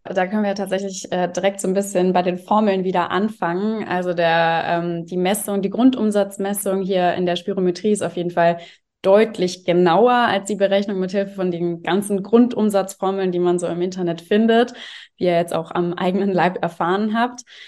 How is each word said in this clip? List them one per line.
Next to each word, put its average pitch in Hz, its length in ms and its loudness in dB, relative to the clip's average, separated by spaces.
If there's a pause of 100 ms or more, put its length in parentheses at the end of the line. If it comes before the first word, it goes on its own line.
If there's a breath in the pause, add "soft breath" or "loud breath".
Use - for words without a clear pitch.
da 185 240 -2
können 214 180 -2
wir 202 100 0
tatsächlich, 196 580 -6
äh, 180 200 -2
direkt 196 300 -2
so 185 60 -2
ein 190 40 0
bisschen 190 400 0
bei 185 80 2
den 180 160 0
Formeln 196 480 0
wieder 185 260 -2
anfangen. 202 800 -2
Also 180 240 -2
der, 165 540 2
ähm, 170 400 -4
die 180 100 -8
Messung, 202 460 -2
die 196 80 -2
Grundumsatzmessung 202 1120 0
hier 180 320 2
in 180 100 -2
der 175 120 0
Spirometrie 185 560 0
ist 208 100 0
auf - 140 -4
jeden 175 140 -4
Fall 170 280 2 (420 loud breath)
deutlich 190 640 2
genauer 180 480 4
als 220 360 0
die 208 80 -4
Berechnung 196 420 0
mithilfe 196 360 -2
von 185 160 -2
den 170 320 -4
ganzen 196 400 -2
Grundumsatzformeln, 196 1080 2
die 180 60 -2
man 175 200 2
so 175 80 -4
im 170 160 -4
Internet 180 400 -4
findet, 226 520 2 (420 loud breath)
wie - 80 -4
ihr 175 120 4
jetzt 170 180 0
auch 165 160 -4
am 175 240 -2
eigenen 190 380 0
Leib 180 300 0
erfahren 196 560 -2
habt. 247 240 -2 (260 loud breath)